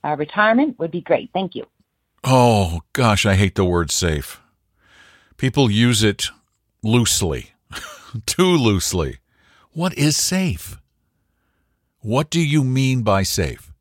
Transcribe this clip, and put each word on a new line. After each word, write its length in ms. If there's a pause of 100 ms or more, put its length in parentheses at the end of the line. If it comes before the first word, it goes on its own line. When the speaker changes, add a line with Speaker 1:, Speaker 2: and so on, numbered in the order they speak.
Speaker 1:
uh, 120
retirement 600
would 140
be 80
great. 340
Thank 220
you. 100 (560)
Speaker 2:
Oh, 580 (120)
gosh, 340
I 80
hate 220
the 80
word 260
safe. 500 (960)
People 340
use 320
it 260 (540)
loosely, 680 (380)
<laughs> 360
too 320
loosely. 640 (540)
What 260
is 180
safe? 600 (1200)
What 300
do 100
you 220
mean 400
by 220
safe? 560